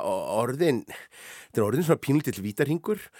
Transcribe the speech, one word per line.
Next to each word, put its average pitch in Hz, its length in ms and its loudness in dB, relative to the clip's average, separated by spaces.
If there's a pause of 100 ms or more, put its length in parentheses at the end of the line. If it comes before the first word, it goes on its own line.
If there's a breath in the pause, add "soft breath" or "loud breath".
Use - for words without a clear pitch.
orðin, 113 800 0
þetta - 760 -8
er 104 40 4
orðin 147 220 2
svona 160 160 4
pínlítill 135 400 0
vítahringur. 156 580 -2 (180 loud breath)